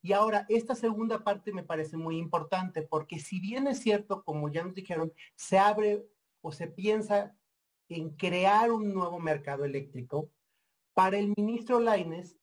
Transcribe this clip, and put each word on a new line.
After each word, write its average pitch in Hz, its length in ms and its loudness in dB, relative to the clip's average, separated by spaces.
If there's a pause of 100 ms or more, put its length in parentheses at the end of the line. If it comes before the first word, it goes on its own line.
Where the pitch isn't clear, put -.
Y 185 120 2
ahora, 208 360 4
esta 226 240 2
segunda 226 500 -2
parte 202 300 -4
me 185 100 -6
parece 156 320 -4
muy 165 220 -4
importante, 170 640 -4
porque 156 380 -6
si 185 200 -8
bien 247 280 -4
es 262 120 -2
cierto, 208 440 0
como 147 260 -4
ya 165 140 -4
nos 185 100 -8
dijeron, 165 400 -6 (220)
se - 240 2
abre 208 440 4 (380)
o 156 100 -10
se 160 160 -10
piensa 208 680 0 (540)
en 160 220 -6
crear 190 600 4
un 214 220 0
nuevo 175 240 -2
mercado 147 480 -2
eléctrico, 139 640 -6 (640)
para 190 240 4
el 208 180 0
ministro 233 440 0
Lainez 180 640 0